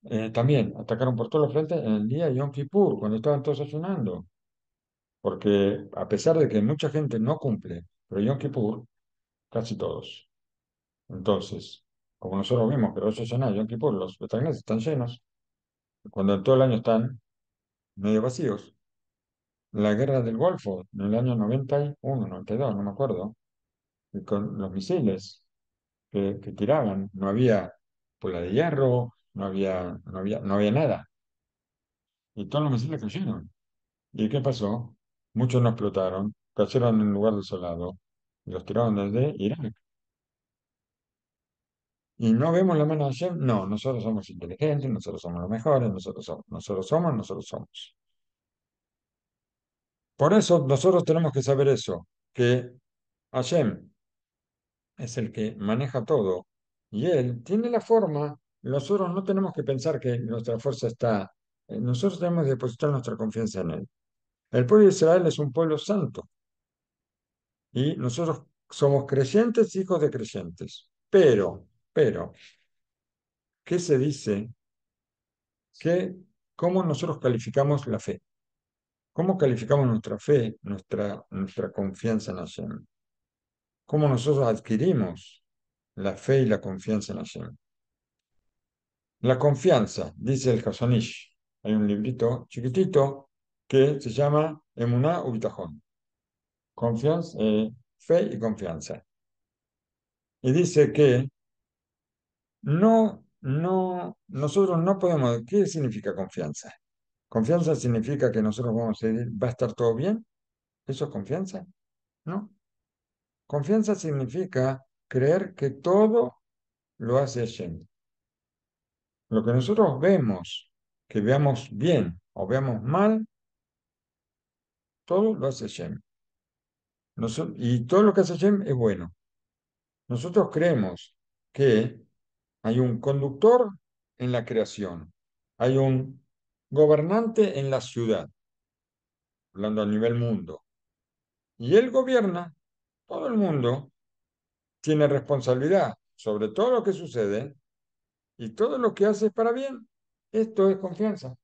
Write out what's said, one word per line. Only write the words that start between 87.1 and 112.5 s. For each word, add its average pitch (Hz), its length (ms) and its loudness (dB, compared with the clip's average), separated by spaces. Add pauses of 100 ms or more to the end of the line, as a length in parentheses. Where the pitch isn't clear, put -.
en 90 60 -8
Hashem? 85 380 -12 (1600)
La 127 160 2
confianza, 135 800 2
dice 127 380 0
el 110 140 0
Hazon 120 260 0
Ish. - 420 -4 (280)
Hay 104 100 -2
un 104 140 2
librito 117 600 -2
chiquitito 139 800 0 (380)
que 135 320 4
se 120 120 -8
llama 147 500 0 (140)
Emuná 123 480 0
Ubitajón. 104 580 -8 (920)
Confianza, 139 640 -2
eh, 110 320 2 (260)
fe 175 260 2 (100)
y 202 60 -6
confianza. - 640 -6 (1400)
Y 127 120 2
dice 151 400 4
que 135 340 6 (1300)
no, 214 640 4 (160)
no, 180 760 -2 (100)
nosotros 165 520 2
no 190 200 2
podemos, 135 480 2
¿qué 196 200 2
significa 117 480 -4
confianza? 90 580 -8 (560)
¿Confianza 151 460 2
significa 123 560 0
que 110 100 0
nosotros 110 340 -2
vamos 113 280 -2
a 110 40 0
decir, 117 220 -2 (120)
"va 127 60 0
a - 40 0
estar 117 220 -2
todo 117 220 0
bien"? 202 300 -2 (640)
¿Eso 139 180 -4
es 147 60 -12
confianza? 175 540 -6 (600)
No. 196 260 -8 (960)